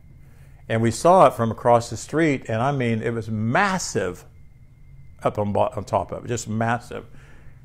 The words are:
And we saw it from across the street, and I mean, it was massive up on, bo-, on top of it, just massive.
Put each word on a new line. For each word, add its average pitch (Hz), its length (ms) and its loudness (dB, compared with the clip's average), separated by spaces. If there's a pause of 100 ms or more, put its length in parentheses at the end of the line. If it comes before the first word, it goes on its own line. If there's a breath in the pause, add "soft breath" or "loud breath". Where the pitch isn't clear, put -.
(680 soft breath)
And 113 120 0
we 113 120 2
saw 175 340 6
it 127 80 4
from 113 160 0
across 117 400 2
the 113 60 -8
street, 143 520 0
and 110 140 -2
I 135 80 0
mean, 117 320 0
it 120 100 -2
was 113 160 -6
massive 113 960 -2 (1000)
up 123 140 0
on, 104 140 -2
bo-, 101 220 2
on 98 100 -6
top 95 280 -2
of - 120 -10
it, - 40 -10
just 117 200 -6
massive. 113 580 -4 (580 soft breath)